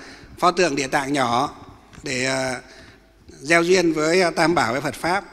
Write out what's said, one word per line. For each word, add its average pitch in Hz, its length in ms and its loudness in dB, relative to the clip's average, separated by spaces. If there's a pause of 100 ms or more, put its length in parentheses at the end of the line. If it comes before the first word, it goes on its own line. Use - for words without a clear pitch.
(380)
pho 180 120 4
tượng 175 260 0
Địa 139 100 -4
Tạng 139 260 -2
nhỏ 131 440 0 (460)
để, 131 220 -4
à, 131 360 -4 (680)
gieo 170 340 0
duyên 170 300 4
với, 160 300 2
à, 170 80 2
Tam 160 240 2
Bảo, 120 180 2
với 135 80 -2
Phật 143 140 -4
Pháp. 180 380 -4